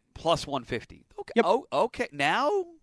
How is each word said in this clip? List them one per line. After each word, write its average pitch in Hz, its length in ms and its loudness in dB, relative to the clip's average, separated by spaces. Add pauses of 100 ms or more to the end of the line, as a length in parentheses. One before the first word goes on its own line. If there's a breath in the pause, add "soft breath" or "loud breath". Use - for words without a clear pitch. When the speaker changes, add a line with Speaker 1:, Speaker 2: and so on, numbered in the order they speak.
(140)
Speaker 1:
plus 160 340 0
one 135 160 -4
fifty. - 420 -8 (140)
Okay. - 160 -12
Speaker 2:
Yep. 220 100 4
Speaker 1:
Oh, 226 260 2
okay. 226 380 0
Now? 170 400 2 (320)